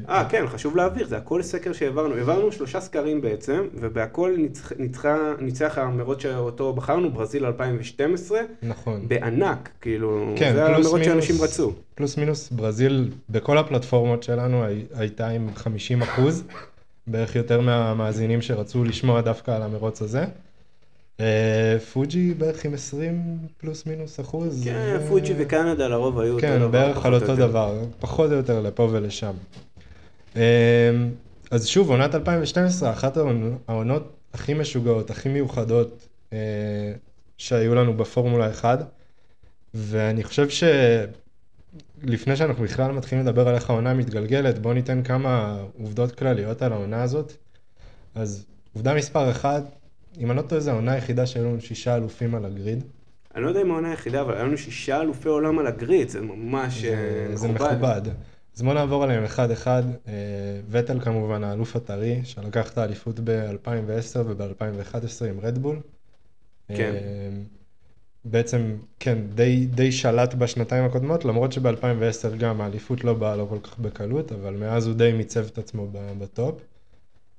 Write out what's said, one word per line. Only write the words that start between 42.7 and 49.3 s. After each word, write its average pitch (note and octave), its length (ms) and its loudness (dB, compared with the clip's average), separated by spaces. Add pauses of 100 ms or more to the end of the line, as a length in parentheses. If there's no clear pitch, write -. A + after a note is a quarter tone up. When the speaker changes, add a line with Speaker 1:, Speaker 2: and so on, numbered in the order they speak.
Speaker 2:
מתחילים C3 340 -2
לדבר B2 220 4
על B2 80 4
איך A#2 140 -2
העונה A#2+ 240 2
מתגלגלת, A#2+ 680 0
בוא A#2 140 0
ניתן B2+ 300 0
כמה B2+ 540 0 (220)
עובדות A2+ 320 -2
כלליות A2+ 500 -2
על B2 120 0
העונה G#2 300 -4
הזאת. C#3 300 -4 (840)
אז G#2 300 -6 (280)
עובדה A#2+ 220 0
מספר C#3+ 360 0